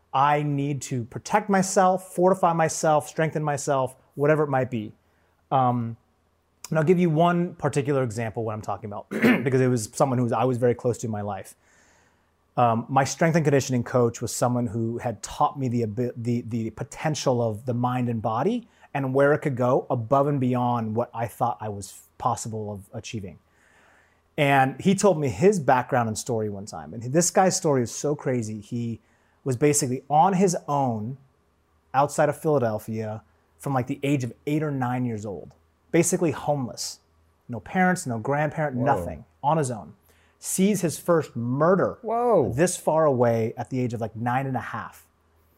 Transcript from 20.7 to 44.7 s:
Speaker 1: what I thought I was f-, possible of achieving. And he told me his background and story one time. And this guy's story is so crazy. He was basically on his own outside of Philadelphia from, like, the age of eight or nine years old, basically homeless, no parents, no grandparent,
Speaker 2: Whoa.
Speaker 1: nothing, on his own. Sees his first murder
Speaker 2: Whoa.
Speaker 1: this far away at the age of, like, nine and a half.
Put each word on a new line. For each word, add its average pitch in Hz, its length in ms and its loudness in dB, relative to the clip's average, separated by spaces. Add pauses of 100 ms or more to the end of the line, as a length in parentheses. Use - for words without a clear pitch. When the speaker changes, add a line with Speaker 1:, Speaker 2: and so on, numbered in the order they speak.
Speaker 1:
what 113 200 -2
I 117 120 -4
thought 120 340 -4
I 110 80 -8
was 101 220 -10
f-, - 180 -20 (100)
possible 110 540 -4
of 98 80 -10 (120)
achieving. 98 460 -12 (1000)
And 139 440 4
he 196 140 4
told 196 240 4
me 147 100 0
his 170 320 4
background 127 480 2
and 107 80 -4
story 110 320 -2
one 98 180 -10
time. 78 280 -12
And 113 80 -10
this 147 280 2
guy's 190 260 4
story 139 260 2
is 110 100 -4
so 147 220 -4
crazy. 113 460 -4
He 117 400 -6 (440)
was 131 120 -2
basically 143 520 2
on 170 260 4
his 180 220 2 (120)
own 131 500 -2 (760)
outside 147 360 2
of 143 80 -4
Philadelphia 110 840 -2 (360)
from, 139 160 -4
like, 127 120 0
the - 160 -8
age 139 220 0
of 120 80 -8 (140)
eight 151 160 0
or 156 80 -2
nine 127 340 -2
years 110 220 -6
old, 92 260 -10 (380)
basically 170 400 2
homeless, - 720 -6 (480)
no 117 120 -8
parents, 180 460 0
no 117 120 -4
grandparent, 143 580 -2
Speaker 2:
Whoa. 123 80 0
Speaker 1:
nothing, 90 400 0 (180)
on 151 160 2
his 135 120 0
own. 95 220 -10 (460)
Sees 196 420 0
his 160 180 -2
first 160 380 0
murder 131 640 2
Speaker 2:
Whoa. 220 540 2
Speaker 1:
this 175 240 2
far 160 260 2
away 120 540 2
at 117 100 -8
the 131 120 -4
age 120 120 -2
of, 113 80 -8
like, 110 160 -6
nine 123 300 -2
and 131 100 -4
a 113 40 -4
half. - 460 -12 (520)